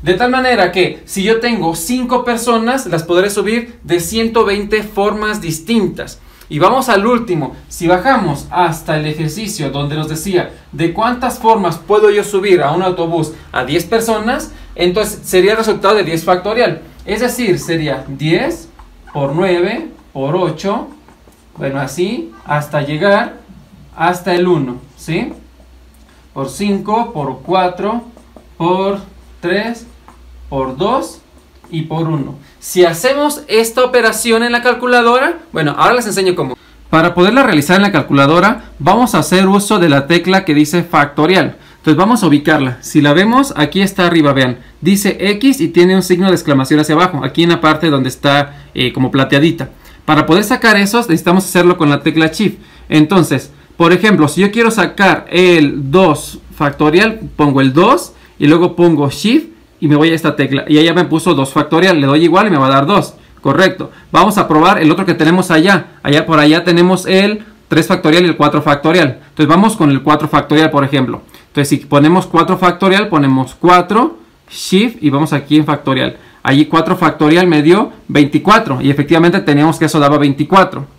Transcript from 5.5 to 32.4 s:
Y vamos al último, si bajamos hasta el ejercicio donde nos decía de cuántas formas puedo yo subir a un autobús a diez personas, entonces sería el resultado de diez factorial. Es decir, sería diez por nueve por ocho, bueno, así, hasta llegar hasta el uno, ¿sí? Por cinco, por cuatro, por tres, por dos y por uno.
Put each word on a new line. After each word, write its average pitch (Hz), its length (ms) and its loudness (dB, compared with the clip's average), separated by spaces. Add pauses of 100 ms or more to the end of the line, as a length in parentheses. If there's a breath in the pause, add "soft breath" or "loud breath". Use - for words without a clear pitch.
Y 151 100 -8
vamos 240 280 0
al 202 200 0
último, 170 480 -4 (120 loud breath)
si - 200 -8
bajamos 180 640 -2
hasta 165 480 -4
el 151 80 -6
ejercicio 156 640 -8
donde 143 240 -6
nos 156 120 -6
decía 180 440 -6 (200 loud breath)
de 165 220 -4
cuántas 240 460 -4
formas 208 380 0
puedo 208 340 2
yo 202 120 0
subir 190 380 0
a 139 120 -2
un 180 100 -2
autobús 165 500 -4 (180 loud breath)
a 127 140 -4
diez 165 200 -4
personas, 226 680 -4 (240 loud breath)
entonces 190 480 -4
sería 190 300 2
el 226 40 -2
resultado 214 380 0
de 202 80 0
diez 160 200 -4
factorial. 196 600 -2 (240 loud breath)
Es 208 140 -6
decir, 233 360 -2
sería 143 500 -6
diez 165 600 -4 (440)
por 143 200 -4
nueve 190 540 -2 (260)
por 143 220 -6
ocho, 190 540 -6 (680)
bueno, 139 260 -8
así, 202 500 -6 (140)
hasta 147 380 -4
llegar 175 560 -2 (540)
hasta 180 400 -2
el 175 140 0
uno, 135 300 -2 (180)
¿sí? 175 380 -8 (1000 soft breath)
Por 135 140 -8
cinco, 202 640 -4
por 135 300 -8
cuatro, 208 600 -4 (540)
por 190 420 -2 (420)
tres, 214 440 -6 (640)
por 135 300 -8
dos 240 420 -4 (500)
y 160 120 -6
por 160 260 -6
uno. 147 280 -6 (240 soft breath)